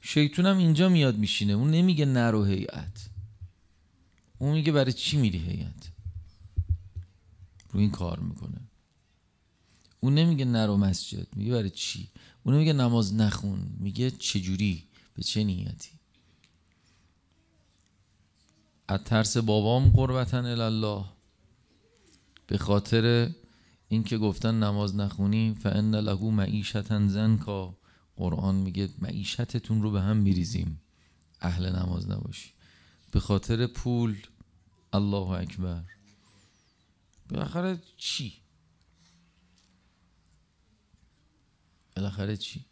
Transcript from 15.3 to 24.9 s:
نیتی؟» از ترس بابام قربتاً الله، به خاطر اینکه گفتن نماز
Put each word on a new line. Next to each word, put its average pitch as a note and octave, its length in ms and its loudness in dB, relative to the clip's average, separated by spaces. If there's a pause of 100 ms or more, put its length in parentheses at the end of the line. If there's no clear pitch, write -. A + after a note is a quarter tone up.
نیتی؟» G2 480 -6 (3000)
از F#2+ 180 -2
ترس A2 320 0
بابام A2 520 4
قربتاً B2+ 480 4
الله، A2 680 -2 (1400)
به G2+ 100 -2
خاطر A2+ 720 2 (600)
اینکه A2 280 -2
گفتن G#2+ 460 0
نماز G#2 320 0